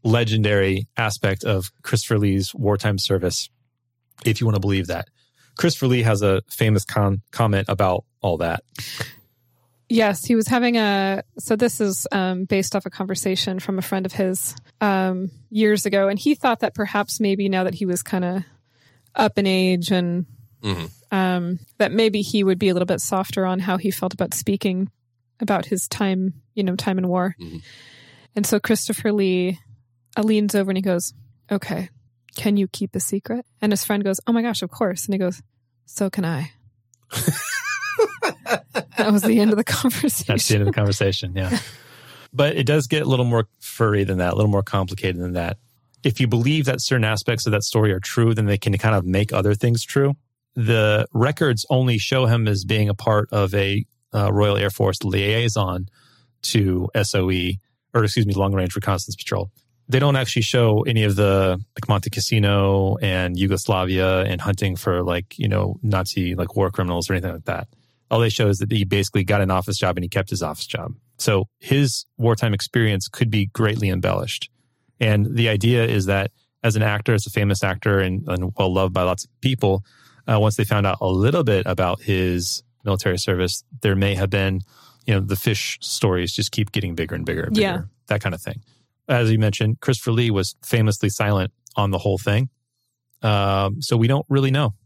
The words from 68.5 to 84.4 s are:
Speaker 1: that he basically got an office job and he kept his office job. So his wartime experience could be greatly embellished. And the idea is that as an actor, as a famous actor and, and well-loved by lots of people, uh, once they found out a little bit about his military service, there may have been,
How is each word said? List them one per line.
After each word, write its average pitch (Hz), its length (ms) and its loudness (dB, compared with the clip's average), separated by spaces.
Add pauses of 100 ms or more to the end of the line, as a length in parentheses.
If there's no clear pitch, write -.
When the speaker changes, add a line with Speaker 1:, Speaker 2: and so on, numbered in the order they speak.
Speaker 1:
that 101 120 -4
he 107 140 0
basically 98 400 0
got 101 160 0
an 95 100 0
office 92 280 0
job 90 180 0
and 90 80 -4
he 87 40 -8
kept 95 220 -2
his 85 120 -4
office 80 240 -8
job. - 280 -8 (240)
So 98 300 0 (100)
his 139 480 0 (100)
wartime 113 380 2
experience 107 540 0
could - 220 -2
be 104 160 2
greatly 107 440 0
embellished. 92 580 -2 (520)
And 110 360 2
the 117 120 2
idea 113 360 2
is 104 220 0
that 98 240 0 (320)
as 107 140 2
an 107 60 2
actor, 107 300 0
as 104 140 2
a - 40 -12
famous 101 340 0
actor 98 340 0
and, 95 300 0
and 92 280 -2
well-loved 92 380 2
by 92 80 2
lots 90 220 -2
of - 160 -20
people, 101 420 0 (480)
uh, 110 80 4
once 107 180 2
they 117 80 0
found 104 220 2
out 95 140 0
a 98 80 0
little 117 360 2
bit 98 220 2
about 92 340 0
his 90 600 -2 (220)
military 95 340 0
service, 90 460 -2 (180)
there 101 140 2
may 98 180 2
have 95 160 -2
been, 95 300 0 (440)